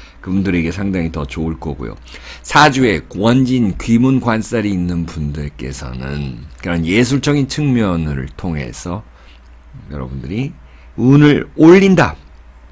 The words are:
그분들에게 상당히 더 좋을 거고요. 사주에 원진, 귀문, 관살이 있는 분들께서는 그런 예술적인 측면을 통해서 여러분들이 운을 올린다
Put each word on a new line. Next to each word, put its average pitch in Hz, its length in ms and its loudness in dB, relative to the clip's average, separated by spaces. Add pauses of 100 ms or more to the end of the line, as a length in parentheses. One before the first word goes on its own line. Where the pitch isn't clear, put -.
(220)
그분들에게 92 500 -2
상당히 92 400 -4
더 76 140 -6
좋을 80 340 -6
거고요. 65 360 -10 (460)
사주에 131 600 2 (140)
원진, 120 640 2
귀문, 123 400 2
관살이 110 500 -2
있는 87 360 -2
분들께서는 69 1300 -8 (220)
그런 85 240 -2
예술적인 127 640 0
측면을 90 800 -2 (100)
통해서 82 680 -8 (880)
여러분들이 71 640 -8 (420)
운을 143 600 4
올린다 175 600 6 (560)